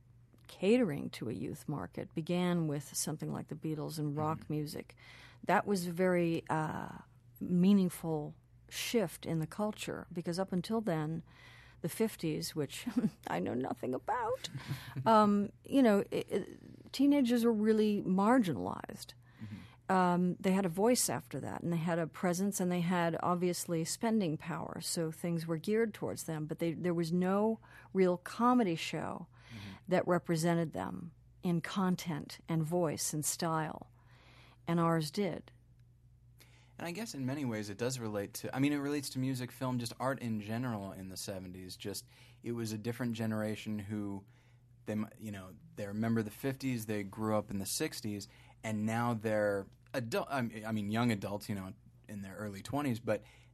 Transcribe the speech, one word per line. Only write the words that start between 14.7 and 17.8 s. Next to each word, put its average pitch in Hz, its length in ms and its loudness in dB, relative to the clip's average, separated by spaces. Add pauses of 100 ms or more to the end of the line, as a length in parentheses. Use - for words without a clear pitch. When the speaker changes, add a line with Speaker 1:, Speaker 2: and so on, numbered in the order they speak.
Speaker 2:
<laughs> - 280 -8
Speaker 1:
um, 208 440 6 (160)
you 277 180 6
know, 202 200 8 (100)
i-, - 100 0 (100)
i-, 175 120 0 (480)
teenagers 262 500 6
were 233 80 6
really 214 560 6